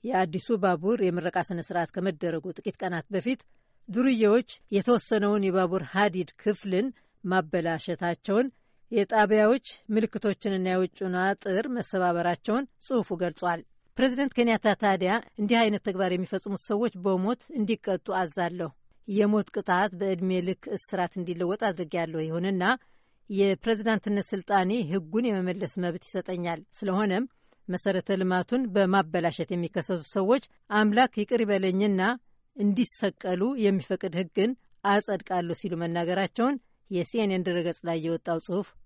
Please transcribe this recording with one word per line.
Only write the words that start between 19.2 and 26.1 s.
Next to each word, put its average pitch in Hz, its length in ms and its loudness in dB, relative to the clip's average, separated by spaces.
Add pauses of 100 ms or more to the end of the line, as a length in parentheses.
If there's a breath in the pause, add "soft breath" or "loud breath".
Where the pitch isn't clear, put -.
ቅጣት 196 420 0
በዕድሜ 185 380 -2 (100)
ልክ 180 300 -4
እስራት 185 440 -4
እንዲለወጥ 180 480 -4
አድርጌያለሁ። 170 580 -4
ይሁንና 175 420 -2 (680)
የፕሬዝዳንትነት 202 960 0
ሥልጣኔ 190 440 2 (140)
ሕጉን 175 400 -2
የመመለስ 185 520 -2
መብት 180 260 -4
ይሰጠኛል። 175 560 -6 (120)